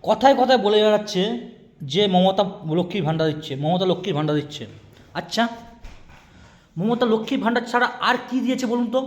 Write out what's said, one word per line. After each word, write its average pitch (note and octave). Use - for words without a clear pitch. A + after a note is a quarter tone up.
কথায় A3+
কথায় B3+
বলে G#3
বেড়াচ্ছে G#3+
যে D3+
মমতা F#3+
লক্ষ্মীর F3+
ভাণ্ডার D#3+
দিচ্ছে, D3
মমতা F3
লক্ষ্মীর F#3
ভাণ্ডার D3+
দিচ্ছে। C#3+
আচ্ছা, A3
মমতা A#3
লক্ষ্মীর A3
ভাণ্ডার A#3
ছাড়া B3
আর B3
কি B3+
দিয়েছে B3
বলুন A#3
তো? B3+